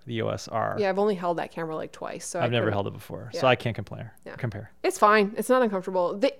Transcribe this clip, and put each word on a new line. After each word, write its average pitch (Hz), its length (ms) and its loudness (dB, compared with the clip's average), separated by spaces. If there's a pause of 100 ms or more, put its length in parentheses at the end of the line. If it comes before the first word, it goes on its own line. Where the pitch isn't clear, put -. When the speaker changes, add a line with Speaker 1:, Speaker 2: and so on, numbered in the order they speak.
Speaker 1:
the 120 100 -8
E 110 60 -2
O 110 60 -2
S 107 200 -6
R. 110 300 -2
Speaker 2:
Yeah, 208 100 0
I've 190 100 0
only 202 180 2
held 175 220 -2
that - 120 -6
camera, 160 260 -8
like, 156 160 -8
twice, - 320 -12
so - 140 -8
Speaker 1:
I've 170 80 2
Speaker 2:
I - 20 -2
Speaker 1:
never 117 180 0
Speaker 2:
couldn't 107 80 0
Speaker 1:
held 101 120 -2
it 107 80 -6
before, 113 400 -12
so - 60 -6
Speaker 2:
Yeah. 135 80 2
Speaker 1:
I 123 80 6
can't 117 200 -4
compare. 107 380 -10 (100)
Speaker 2:
Yeah. - 120 -14
Speaker 1:
Compare. 107 340 -6 (120)
Speaker 2:
It's 370 160 0
fine. 208 380 6
It's 214 140 -2
not 254 100 6
uncomfortable. 190 560 0
The 214 240 2